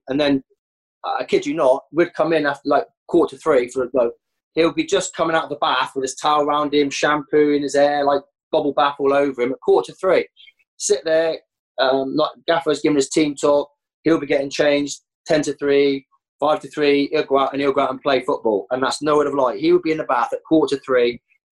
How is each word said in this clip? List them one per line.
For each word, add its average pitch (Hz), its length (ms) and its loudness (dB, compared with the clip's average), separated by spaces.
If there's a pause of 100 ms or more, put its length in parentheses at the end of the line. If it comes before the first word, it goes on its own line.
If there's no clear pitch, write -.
and 135 120 -2
then, 143 240 0 (600)
I - 200 -6
kid - 220 0
you 143 80 -4
not, 139 380 2
we'd 170 220 0
come 165 180 0
in 151 140 0
after, 139 220 -6
like, 139 160 2 (240)
quarter 147 280 2
to - 60 -20
three, 135 260 2
for, 127 260 -4
like, 120 160 2 (440)
he'll 160 180 2
be 156 120 -4
just 185 320 -4
coming 165 180 -2
out 160 100 0
of - 40 -14
the 147 80 -8
bath 139 380 -2
with 135 80 -4
his 131 120 -6
towel 151 280 0
around 147 320 -2
him, 143 160 2
shampoo 151 640 0
in 143 80 0
his 135 120 -6
hair, 143 300 2
like, 143 180 0 (300)
bubble 147 200 0
bath 143 260 0
all 139 140 0
over 139 300 0
him 127 100 -2
at 123 80 -10
quarter 175 320 2
to - 60 -20
three. 175 300 0 (480)
Sit - 280 -2
there, 160 340 0 (400)
um, 135 360 0
like, 151 180 0 (140)
Gaffer's 156 340 0
giving 151 160 2
his 139 120 0
team 151 260 0
talk, 143 360 0 (340)
he'll 156 160 2
be 143 60 -8
getting 139 240 -2
changed, 143 500 0 (260)
ten 156 160 2
to 143 120 -4
three, 139 520 0 (320)
five 147 220 0
to 139 80 -16
three, 143 440 0
he'll 151 120 0
go 139 140 2
out 135 140 0
and 139 100 -4
he'll 139 100 0
go 139 80 0
out 131 100 -2
and 131 120 -10
play 135 180 0
football, 113 500 -2
and 127 120 -2
that's 123 180 -4
no 151 160 0
word 147 100 2
of 139 80 -6
lie. 123 220 0
He 160 160 2
would 175 100 4
be 160 100 -2
in 156 60 -2
the 156 60 -6
bath 120 280 -2
at - 120 -8
quarter 151 320 2
to - 60 -10
three, 120 400 0 (300)